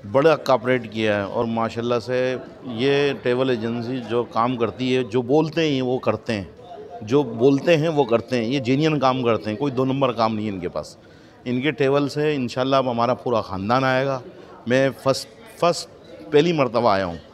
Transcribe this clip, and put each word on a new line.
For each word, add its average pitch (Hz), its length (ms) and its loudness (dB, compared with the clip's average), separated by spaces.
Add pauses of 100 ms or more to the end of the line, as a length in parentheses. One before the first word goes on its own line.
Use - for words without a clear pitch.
बड़ा 143 320 4
cooperate 123 540 0
किया 107 240 0
है 101 100 -2
और 110 220 -2
माशाल्लाह 113 500 -2
से 127 200 -4 (560)
ये 139 400 2
travel 123 360 0
agency 117 520 -4
जो 117 220 -2
काम 120 320 0
करती 117 360 -2
है, 127 120 2
जो 117 180 0
बोलते 156 460 0
हैं 135 140 0
वो 127 180 -2
करते 107 320 -2
हैं, 95 160 -4 (560)
जो 135 200 4
बोलते 135 520 4
हैं 151 140 0
वो 143 140 2
करते 117 320 0
हैं, 117 80 0
ये 135 160 -2
जेन्युइन 143 380 2
काम 131 240 2
करते 107 280 0
हैं, 107 80 -4
कोई 143 120 -2
दो 127 140 0
नंबर 131 280 0
काम 110 220 0
नहीं 107 120 -4
है 104 60 -4
इनके 87 160 -6
पास। - 280 -8 (500)
इनके 127 260 -2
travel 139 360 2
से 151 260 -2
इंशाल्लाह 131 460 0
अब 127 80 -2
हमारा 120 280 2
पूरा 117 260 0
ख़ानदान 104 420 0
आएगा। 131 360 0 (480)
मैं 131 260 4
फर्स्ट, - 340 -2 (320)
फर्स्ट 170 280 0 (440)
पहली 160 220 6
मरतबा 117 400 2
आया 95 100 0
हूँ 85 140 -6 (160)